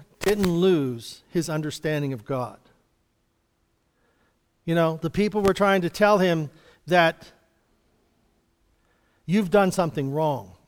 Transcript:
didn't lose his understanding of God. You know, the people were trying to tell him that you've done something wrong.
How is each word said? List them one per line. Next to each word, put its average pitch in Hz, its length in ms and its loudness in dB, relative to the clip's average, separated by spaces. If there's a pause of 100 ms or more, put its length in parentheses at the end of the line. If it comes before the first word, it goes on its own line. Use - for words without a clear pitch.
(200)
didn't 196 300 0
lose 160 760 0
his 165 220 -4
understanding 151 640 -4
of 113 120 -12
God. 123 340 -6 (2000)
You 165 100 -2
know, 160 280 0
the 165 80 -6
people 208 320 -2
were 196 100 4
trying 196 300 2
to 170 80 -2
tell 208 280 2
him 165 320 0 (360)
that - 460 2 (1900)
you've 185 240 0
done 196 220 4
something 151 400 -2
wrong. 143 400 -4 (160)